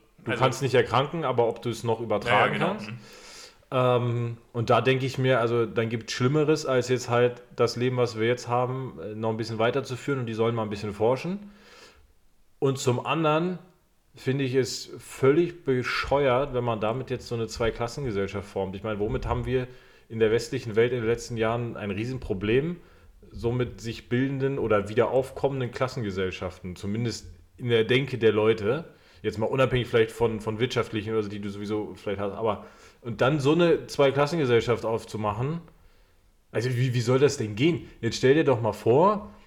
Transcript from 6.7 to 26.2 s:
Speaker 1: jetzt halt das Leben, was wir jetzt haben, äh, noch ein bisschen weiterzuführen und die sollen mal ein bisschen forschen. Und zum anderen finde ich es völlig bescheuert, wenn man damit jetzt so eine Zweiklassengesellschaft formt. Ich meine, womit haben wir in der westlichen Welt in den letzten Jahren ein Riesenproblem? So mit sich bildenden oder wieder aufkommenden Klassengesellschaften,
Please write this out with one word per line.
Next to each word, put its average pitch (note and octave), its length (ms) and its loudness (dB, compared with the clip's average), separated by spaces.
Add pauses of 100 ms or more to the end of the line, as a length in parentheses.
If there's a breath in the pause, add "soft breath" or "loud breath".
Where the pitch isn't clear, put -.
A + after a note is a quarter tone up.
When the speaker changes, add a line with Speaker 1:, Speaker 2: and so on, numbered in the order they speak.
Speaker 1:
jetzt B2 220 -2
halt B2 320 2 (140)
das A#2 200 2
Leben, B2+ 220 0
was A2+ 200 0
wir A2 80 2
jetzt B2 220 -2
haben, B2 540 -2
äh, G#2+ 120 -10
noch A2 160 -4
ein A2 60 -2
bisschen A2+ 220 -4
weiterzuführen B2+ 600 -2
und A#2 60 -4
die A2+ 80 -6
sollen A2+ 200 2
mal A2+ 80 -2
ein G#2 80 -4
bisschen G#2 240 -6
forschen. C3 560 -2 (1080 loud breath)
Und C3+ 200 0
zum B2 260 0
anderen D#3+ 540 0 (560)
finde C#3 300 -2
ich B2 100 -2
es - 440 -2
völlig D#3+ 680 2
bescheuert, C3 920 0
wenn A#2+ 100 0
man A2+ 160 -2
damit A#2 300 -2
jetzt B2 180 -6
so B2 60 -6
eine A2+ 140 -4
Zweiklassengesellschaft A2+ 1000 -4
formt. G2 280 -4
Ich G2 60 -10
meine, G#2+ 180 -4
womit A2+ 260 -2
haben A#2 180 -2
wir B2+ 220 -2 (420 loud breath)
in A2+ 120 -8
der A2 100 6
westlichen A#2 460 -2
Welt A#2+ 160 4
in B2 80 -2
den A2 80 -2
letzten A#2 280 -2
Jahren A#2 400 -2
ein G#2 140 -6
Riesenproblem? A2+ 840 -2 (540 soft breath)
So A2 200 -4
mit B2 300 -4
sich A2 280 -10
bildenden C3+ 520 0
oder G#2 280 2
wieder A2 220 2
aufkommenden C3 640 0
Klassengesellschaften, F#2+ 1040 -4